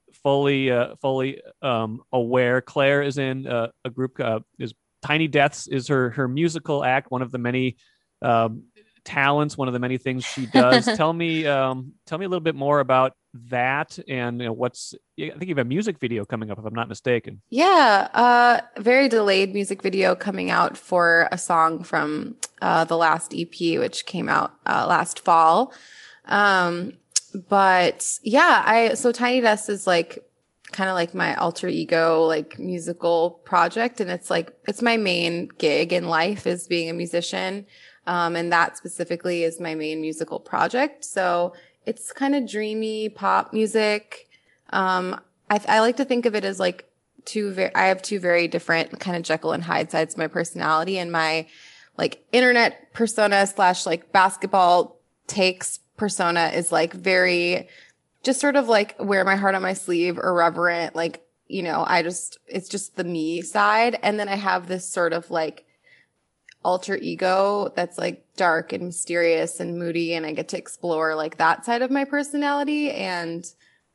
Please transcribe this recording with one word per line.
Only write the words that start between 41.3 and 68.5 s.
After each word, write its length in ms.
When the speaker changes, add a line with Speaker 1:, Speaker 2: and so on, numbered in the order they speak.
Speaker 2:
it's 260
kinda 300
dreamy 640
pop 460
music. 760
Um, 480
I, 160
I 140
like 160
to 80
think 220
of 80
it 100
as, 160
like, 240
two 280
ver-, 220
I 120
have 160
two 180
very 280
different 520
kinda 200
Jekyll 320
and 100
Hyde 280
sides 240
of 40
my 80
personality, 720
and 120
my, 360
like, 360
internet 600
persona 540
slash, 400
like, 260
basketball 880
takes 540
persona 580
is, 160
like, 220
very, 760
just 180
sort 160
of, 120
like, 300
wear 260
my 120
heart 180
on 80
my 100
sleeve, 460
irreverent, 760
like, 300
you 160
know, 240
I 160
just, 440
it's 220
just 280
the 80
me 380
side. 600
And 180
then 80
I 80
have 320
this 200
sort 240
of, 180
like, 340
alter 320
ego 800
that's, 240
like, 280
dark 360